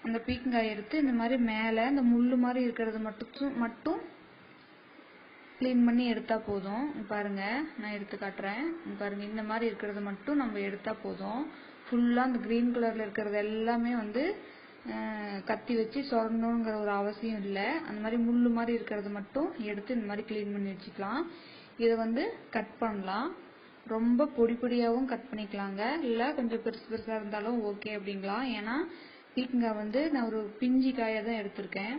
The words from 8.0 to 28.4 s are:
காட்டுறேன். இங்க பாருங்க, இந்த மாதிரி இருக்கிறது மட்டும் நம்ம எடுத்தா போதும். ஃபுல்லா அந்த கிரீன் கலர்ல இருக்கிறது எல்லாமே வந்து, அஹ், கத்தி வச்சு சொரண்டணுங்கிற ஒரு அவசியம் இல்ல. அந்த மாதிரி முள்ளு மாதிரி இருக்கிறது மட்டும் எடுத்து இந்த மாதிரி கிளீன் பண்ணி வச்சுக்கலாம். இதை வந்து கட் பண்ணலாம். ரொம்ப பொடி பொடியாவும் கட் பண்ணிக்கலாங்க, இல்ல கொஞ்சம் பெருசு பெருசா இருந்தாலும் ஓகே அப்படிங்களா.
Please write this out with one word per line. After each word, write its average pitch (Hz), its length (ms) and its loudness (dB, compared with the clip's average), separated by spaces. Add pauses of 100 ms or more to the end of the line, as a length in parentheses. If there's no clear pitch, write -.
காட்டுறேன். 202 460 -4 (140)
இங்க 202 200 -10
பாருங்க, 202 280 -4
இந்த 214 180 -6
மாதிரி 220 240 -2
இருக்கிறது 208 340 -4
மட்டும் 202 400 -2
நம்ம 214 180 -2
எடுத்தா 196 380 -4
போதும். 196 420 -6 (420)
ஃபுல்லா 240 420 4
அந்த 254 160 2
கிரீன் 233 340 2
கலர்ல 226 320 0
இருக்கிறது 208 320 -2
எல்லாமே 226 580 2
வந்து, 226 280 0 (640)
அஹ், 214 560 -4
கத்தி 220 320 -2
வச்சு 226 280 0
சொரண்டணுங்கிற 226 760 2
ஒரு 208 160 0
அவசியம் 208 460 -2
இல்ல. 196 200 -2 (240)
அந்த 208 160 -8
மாதிரி 220 200 0
முள்ளு 240 320 6
மாதிரி 233 240 2
இருக்கிறது 208 360 -2
மட்டும் 208 380 -2 (160)
எடுத்து 208 320 -2
இந்த 208 120 -2
மாதிரி 208 180 -4
கிளீன் 208 260 -2
பண்ணி 202 180 -2
வச்சுக்கலாம். 196 520 -4 (540)
இதை 226 180 4
வந்து 226 300 0 (260)
கட் 214 260 -4
பண்ணலாம். 208 520 -2 (560)
ரொம்ப 240 440 4
பொடி 233 280 4
பொடியாவும் 240 520 2
கட் 233 180 -4
பண்ணிக்கலாங்க, 202 540 -6 (220)
இல்ல 240 300 2
கொஞ்சம் 233 320 0
பெருசு - 220 -6
பெருசா 220 280 -4
இருந்தாலும் 214 480 -2
ஓகே 208 300 -4
அப்படிங்களா. 196 460 -4 (140)